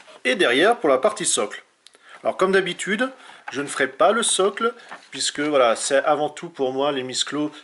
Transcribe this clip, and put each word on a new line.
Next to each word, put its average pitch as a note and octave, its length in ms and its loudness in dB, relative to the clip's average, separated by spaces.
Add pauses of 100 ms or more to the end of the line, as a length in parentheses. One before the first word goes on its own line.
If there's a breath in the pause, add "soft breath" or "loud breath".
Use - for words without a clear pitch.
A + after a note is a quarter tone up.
(240 loud breath)
Et B3+ 100 0
derrière, F3 440 2
pour D#3+ 100 0
la C3 100 4
partie F#3 280 0
socle. - 360 -4 (640 loud breath)
Alors, A2+ 120 -2
comme F#3 140 2
d'habitude, F#3+ 580 0 (440 loud breath)
je C#3 100 -6
ne C#3 60 -8
ferai C#3 200 -2
pas E3+ 240 2
le A3+ 100 0
socle, G#3+ 520 0 (360 loud breath)
puisque, C3+ 300 -6
voilà, C3+ 360 4
c'est C#3 280 0
avant D3+ 240 2
tout E3+ 220 -12
pour C3 220 -2
moi, C#3 200 -2
les C3 100 -4
Miss B2+ 220 -4
Clo, D3+ 260 -4 (140 loud breath)